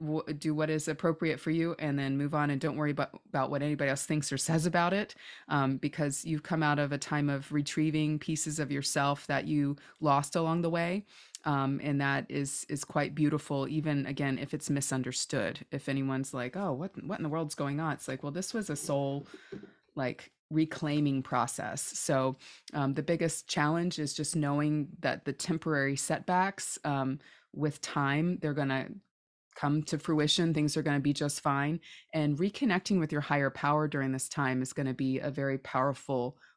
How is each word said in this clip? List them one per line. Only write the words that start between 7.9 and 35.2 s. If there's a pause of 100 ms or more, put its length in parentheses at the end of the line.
pieces
of
yourself
that
you (240)
lost
along
the
way. (400)
Um,
and
that
is,
is
quite
beautiful,
even,
again,
if
it's
misunderstood.
If
anyone's
like,
"Oh,
what, (120)
what
in
the
world's
going
on?"
It's
like,
well,
this
was
a
soul, (680)
like, (180)
reclaiming
process.
So, (360)
um,
the
biggest
challenge
is
just
knowing (120)
that
the
temporary
setbacks,
um, (340)
with
time,
they're
gonna (640)
come
to
fruition.
Things
are
gonna
be
just
fine. (320)
And
reconnecting
with
your
higher
power
during
this
time
is
gonna
be
a